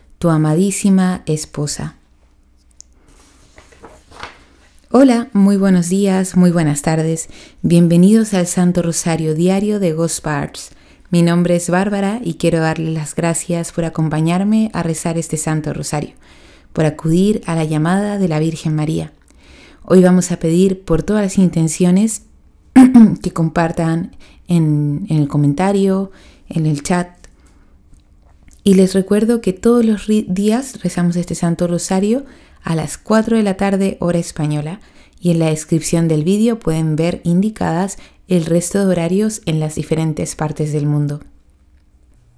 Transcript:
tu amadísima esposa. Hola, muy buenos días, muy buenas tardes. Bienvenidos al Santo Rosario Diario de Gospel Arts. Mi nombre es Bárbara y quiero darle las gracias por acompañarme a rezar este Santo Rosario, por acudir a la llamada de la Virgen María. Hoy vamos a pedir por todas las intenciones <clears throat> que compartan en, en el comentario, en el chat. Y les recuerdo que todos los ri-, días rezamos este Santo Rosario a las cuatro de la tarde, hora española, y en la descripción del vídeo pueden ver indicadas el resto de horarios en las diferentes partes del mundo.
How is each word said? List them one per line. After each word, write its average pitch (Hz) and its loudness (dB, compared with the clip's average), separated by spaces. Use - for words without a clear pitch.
tu 175 2
amadísima 185 2
esposa. 151 -6
Hola, 240 4
muy 196 4
buenos 185 2
días, 190 0
muy 180 6
buenas 151 0
tardes. 160 -2
Bienvenidos 175 4
al 175 0
Santo 180 0
Rosario 160 -2
Diario 196 0
de 175 0
Gospel 160 -4
Arts. - -8
Mi 175 2
nombre 175 2
es 175 -4
Bárbara 196 -2
y 175 -6
quiero 165 0
darle 160 -2
las 156 -8
gracias 170 -4
por 170 -4
acompañarme 170 0
a 170 -4
rezar 165 -4
este 160 -6
Santo 156 -4
Rosario, - -8
por 160 0
acudir 165 0
a 165 -4
la 160 -2
llamada 175 -2
de 190 0
la 156 -2
Virgen 160 -4
María. 156 -4
Hoy 185 6
vamos 180 4
a 170 -6
pedir 185 0
por 160 0
todas 208 -2
las 196 -2
intenciones 180 0
<clears throat> 254 8
que 180 -6
compartan 165 -2
en, 151 0
en 160 2
el 147 2
comentario, 190 0
en 160 -2
el 147 -2
chat. 175 -2
Y 196 2
les 185 4
recuerdo 214 0
que 185 -2
todos 233 2
los 214 -2
ri-, 214 0
días 214 -2
rezamos 175 -2
este 170 -4
Santo 170 -2
Rosario 196 -2
a 165 -4
las - -6
cuatro 220 0
de 214 2
la 190 -2
tarde, 196 -2
hora 175 0
española, 151 -6
y 175 0
en 165 2
la 160 0
descripción 160 0
del 156 0
vídeo 214 0
pueden 160 -2
ver 165 -2
indicadas 180 -2
el 175 0
resto 170 0
de 196 2
horarios 185 0
en 156 0
las 156 -4
diferentes 156 -4
partes 151 -4
del 147 -2
mundo. 147 -2